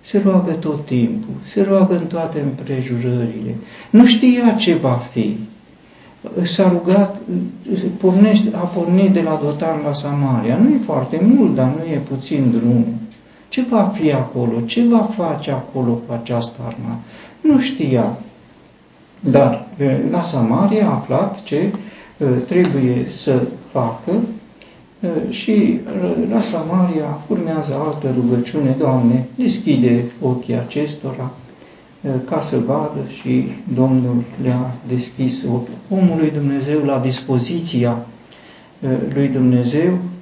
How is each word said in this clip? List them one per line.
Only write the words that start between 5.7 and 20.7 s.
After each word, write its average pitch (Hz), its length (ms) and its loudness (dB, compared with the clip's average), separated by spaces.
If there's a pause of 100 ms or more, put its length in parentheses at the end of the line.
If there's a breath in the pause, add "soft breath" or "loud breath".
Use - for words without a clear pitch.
S-a 185 260 2
rugat, 180 520 2 (760)
pornește, 196 580 4
a 180 40 -4
pornit 180 540 2
de 170 80 4
la 156 220 0
Dotan 151 420 -2
la 147 80 -2
Samaria. 135 640 0
Nu 220 120 6
e 294 160 4
foarte 151 360 -2 (160)
mult, 190 180 4
dar 131 220 2
nu 165 160 -4
e 139 160 -2
puțin 135 420 0
drum. 117 340 2 (640 loud breath)
Ce 254 220 -2
va 196 240 2
fi 151 180 0
acolo? 120 540 -2
Ce - 180 0
va 233 180 4
face 160 480 -4
acolo 127 420 -2
cu 117 200 -6
această 117 480 -4
armată? 117 400 -10 (400 loud breath)
Nu 285 200 4
știa. - 580 0 (1000)
Dar, 131 460 2 (440)
la 170 120 0
Samaria 170 640 2